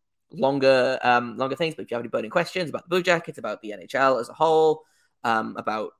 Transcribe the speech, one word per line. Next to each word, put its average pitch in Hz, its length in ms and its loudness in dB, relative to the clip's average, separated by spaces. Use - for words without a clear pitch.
longer, 131 720 2
um, 120 360 2
longer 135 180 -2
things. 160 180 -4
But - 120 -12
if - 40 -12
you 120 40 -6
have 120 80 -4
any 117 80 -12
burning 113 200 -4
questions 170 380 -2
about - 140 -8
the - 80 -14
Blue 180 120 0
Jackets, 170 360 -2
about 110 240 -8
the 104 100 -12
N 98 80 -14
H - 140 -10
L 131 240 4
as 104 100 -6
a - 60 -16
whole, 160 500 4
um, 113 320 0
about 107 440 -6